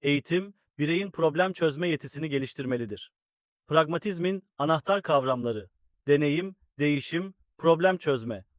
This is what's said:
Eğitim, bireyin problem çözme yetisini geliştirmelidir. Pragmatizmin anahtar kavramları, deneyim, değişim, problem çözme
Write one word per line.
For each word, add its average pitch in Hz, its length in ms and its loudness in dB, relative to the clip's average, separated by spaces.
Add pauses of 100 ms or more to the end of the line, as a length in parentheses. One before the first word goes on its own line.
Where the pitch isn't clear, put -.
Eğitim, 165 520 0 (240)
bireyin 165 340 -2
problem 165 420 0
çözme 160 340 0
yetisini 156 420 -4
geliştirmelidir. 127 840 -4 (560)
Pragmatizmin 175 760 0 (140)
anahtar 160 440 0
kavramları, 123 680 0 (380)
deneyim, 147 480 2 (240)
değişim, 147 540 -2 (240)
problem 170 400 4
çözme 117 480 -4 (140)